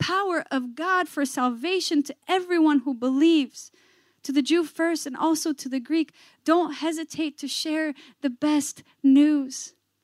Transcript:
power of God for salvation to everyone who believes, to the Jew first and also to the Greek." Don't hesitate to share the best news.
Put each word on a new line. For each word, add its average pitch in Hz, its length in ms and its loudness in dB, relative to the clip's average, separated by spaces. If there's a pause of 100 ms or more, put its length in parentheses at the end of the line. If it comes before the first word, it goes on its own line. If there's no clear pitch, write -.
power 370 500 -2
of 254 240 -4
God 359 340 0
for 285 160 -2
salvation 277 800 -2
to - 140 -8 (100)
everyone 339 540 2
who 269 120 -4
believes, 262 800 0 (540)
to 285 80 -4
the 277 100 2
Jew 320 220 2
first 330 420 -4
and 254 100 -10
also 311 360 0
to - 160 -8
the 262 100 -4
Greek." 302 340 -2 (320)
Don't 311 300 2
hesitate 311 640 -6
to 277 100 -10
share 311 460 -4 (280)
the 285 60 -2
best 294 540 -2 (200)
news. 277 680 4 (320)